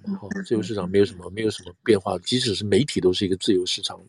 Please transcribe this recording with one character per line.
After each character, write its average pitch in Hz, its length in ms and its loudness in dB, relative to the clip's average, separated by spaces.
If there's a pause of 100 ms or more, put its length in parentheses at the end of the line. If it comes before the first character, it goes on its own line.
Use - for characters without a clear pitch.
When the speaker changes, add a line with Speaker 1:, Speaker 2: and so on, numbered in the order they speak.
Speaker 1:
嗯， 196 80 -4
嗯， - 80 -4
Speaker 2:
哦， 101 120 -10
Speaker 1:
嗯， 190 100 -6
Speaker 2:
自 - 100 -2
由 107 80 2
市 107 120 -6
场 92 140 -4
没 95 100 2
有 101 60 6
什 95 100 -2
么， 90 120 -14
Speaker 1:
嗯， - 40 -12
嗯。 - 40 -14
Speaker 2:
没 110 80 -4
有 107 80 2
什 - 140 -8
么 87 100 -18 (100)
变 107 160 6
化， 95 200 -2
即 120 180 0
使 123 160 -2
是 95 100 -6
媒 101 200 4
体 - 160 -4
都 90 120 4
是 104 140 -2
一 - 20 2
个 92 80 0
自 110 160 0
由 90 140 2
市 - 160 -4
场， - 160 -8 (100)